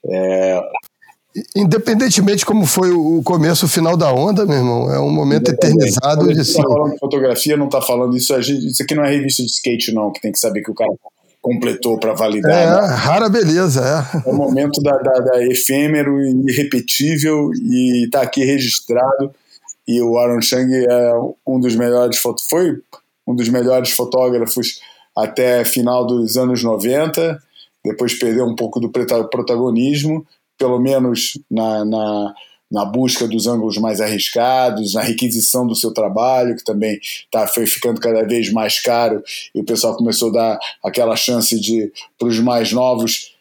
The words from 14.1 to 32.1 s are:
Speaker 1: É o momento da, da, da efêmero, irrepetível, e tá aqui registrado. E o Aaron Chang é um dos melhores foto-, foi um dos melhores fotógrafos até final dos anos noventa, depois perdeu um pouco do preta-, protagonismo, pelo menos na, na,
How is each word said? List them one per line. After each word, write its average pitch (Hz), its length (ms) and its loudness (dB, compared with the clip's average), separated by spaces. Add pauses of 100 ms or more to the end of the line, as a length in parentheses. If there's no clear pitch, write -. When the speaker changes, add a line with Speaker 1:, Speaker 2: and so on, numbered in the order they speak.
Speaker 1:
É - 20 0
o 139 40 0
momento 143 460 0
da, 143 160 2
da, 131 220 2
da 123 260 2
efêmero, 139 760 0 (280)
irrepetível, 147 1040 0
e 123 580 0
tá 139 100 2
aqui 135 220 0
registrado. 135 840 0 (580)
E 120 140 0
o 117 160 2
Aaron 120 240 2
Chang 127 320 0
é 123 380 2 (340)
um 131 140 0
dos 123 160 2
melhores 120 420 2
foto-, - 320 -4
foi 170 280 2 (500)
um 123 80 -2
dos 117 140 -2
melhores 127 420 0
fotógrafos 123 880 -2 (360)
até 123 500 0
final 123 420 0
dos 120 300 0
anos 123 260 0
noventa, 147 760 -2 (440)
depois 120 340 -4
perdeu 120 280 0
um 113 100 -4
pouco 113 240 -4
do 117 100 -2
preta-, 117 360 0
protagonismo, 131 1000 -2 (320)
pelo 123 220 0
menos 127 580 0 (140)
na, 110 340 -2
na, 107 480 -2 (380)